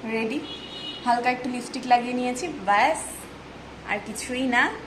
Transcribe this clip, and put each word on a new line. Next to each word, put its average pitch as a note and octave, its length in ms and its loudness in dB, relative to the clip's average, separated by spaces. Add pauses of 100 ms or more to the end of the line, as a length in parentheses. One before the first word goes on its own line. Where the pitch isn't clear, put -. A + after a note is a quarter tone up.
(140)
রেডি, A3+ 240 0 (640)
হালকা B3 320 4
একটু B3 180 -6
লিপস্টিক B3+ 380 -6
লাগিয়ে A#3+ 280 4
নিয়েছি, B3 260 -2 (220)
ব্যাস B3 320 6 (880)
আর G#3 160 0
কিছুই B3 380 -4 (100)
না। B3 80 8 (240)